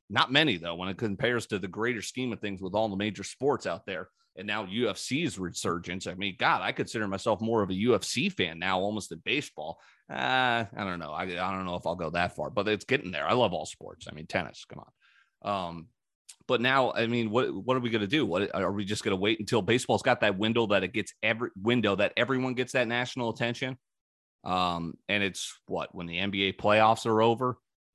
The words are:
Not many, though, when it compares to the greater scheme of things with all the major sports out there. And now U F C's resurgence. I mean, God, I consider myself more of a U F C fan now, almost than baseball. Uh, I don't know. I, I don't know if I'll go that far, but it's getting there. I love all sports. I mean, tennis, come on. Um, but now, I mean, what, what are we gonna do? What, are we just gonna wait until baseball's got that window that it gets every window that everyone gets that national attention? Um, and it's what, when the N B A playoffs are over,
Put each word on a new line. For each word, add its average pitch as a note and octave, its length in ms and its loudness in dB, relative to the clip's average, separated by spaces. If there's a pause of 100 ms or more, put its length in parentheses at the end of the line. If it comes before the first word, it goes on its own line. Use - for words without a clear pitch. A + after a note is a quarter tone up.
Not B2 220 2
many, C#3 260 4
though, E2+ 180 -4
when F2+ 120 -4
it F#2+ 120 -6
compares A2+ 480 0
to G#2+ 100 -2
the F#2+ 100 -4
greater G#2 360 -4
scheme B2+ 280 -6
of F#2+ 80 -6
things G2 220 -6
with F#2+ 140 -6
all A2 140 2
the G2 60 -4
major G2 280 -2
sports C3 420 -2
out F#2 220 -4
there. F#2 200 -8 (280)
And G2+ 120 -10
now G#2+ 180 -4
U G#2+ 240 0
F F#2+ 80 -4
C's C3+ 420 -4
resurgence. F2 640 -4
I F2 80 -6
mean, F#2+ 260 -6
God, C3 220 2
I G2 100 -2
consider A2+ 360 -4
myself G2 340 0
more A2 220 2
of F#2 80 -2
a F#2 40 0
U A2 200 4
F F#2 80 -2
C - 260 -2
fan E2 300 -2
now, F#2 200 2
almost G2+ 300 -2
than E2 160 -10
baseball. F#2+ 540 -4 (300)
Uh, B2+ 560 2 (100)
I G#2+ 80 -4
don't F2+ 160 -4
know. D2+ 120 -8
I, E2 120 -4
I F#2 280 -2
don't F#2+ 140 -4
know F2 100 -4
if F2 120 -4
I'll E2+ 80 0
go E2+ 160 -4
that E2+ 240 0
far, D2 160 -4
but G#2 160 0
it's G#2+ 180 0
getting B2+ 260 0
there. D2+ 160 -2
I F2+ 60 4
love A2+ 200 4
all D#2 120 -4
sports. - 440 -14
I - 40 -12
mean, D#2+ 140 -12
tennis, - 420 -4
come - 140 -16 (600)
on. F#2+ 260 -2
Um, E2 180 -10 (580)
but B2+ 140 2
now, B2+ 320 4
I A2+ 160 2
mean, A#2 220 0
what, A2+ 240 2
what A2 240 0
are - 20 0
we B2 100 -2
gonna A2 180 2
do? D3 180 2
What, F#2 280 0
are F#2 180 0
we G#2 140 -4
just G2+ 180 -4
gonna G2+ 120 2
wait G2+ 240 2
until G#2+ 220 2
baseball's A2+ 400 2
got B2 200 4
that G#2 160 4
window A2+ 300 2
that G2 160 4
it F#2 100 -4
gets G#2 280 -4
every A2+ 340 0
window G#2 400 2
that G2 220 2
everyone B2+ 360 0
gets B2 200 -4
that B2+ 140 2
national A#2+ 420 -2
attention? A#2+ 480 -4 (680)
Um, F2+ 540 0 (100)
and G2+ 160 2
it's - 340 -4 (100)
what, F2 280 -4
when F2 120 -8
the E2+ 100 -6
N G2 140 0
B G2 180 2
A F#2 40 -2
playoffs A2 520 6
are A2 160 4
over, A#2 380 2 (360)